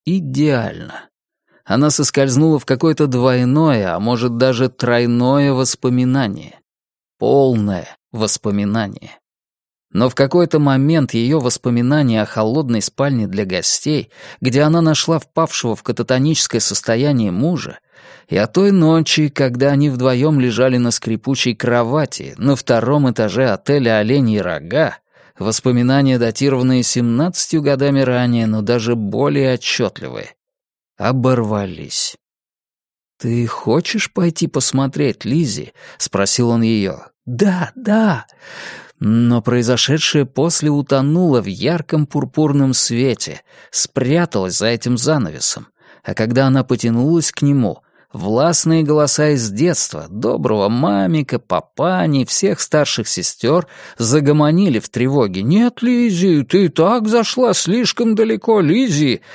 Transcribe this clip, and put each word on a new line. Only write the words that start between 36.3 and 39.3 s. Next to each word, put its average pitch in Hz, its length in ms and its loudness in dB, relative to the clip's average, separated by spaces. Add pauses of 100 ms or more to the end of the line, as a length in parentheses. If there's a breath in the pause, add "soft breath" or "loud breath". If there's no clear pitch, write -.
он 117 120 2
ее. 107 440 -2 (200)
«Да, 180 500 -2
да!» 214 500 0 (760 loud breath)
Но 117 440 2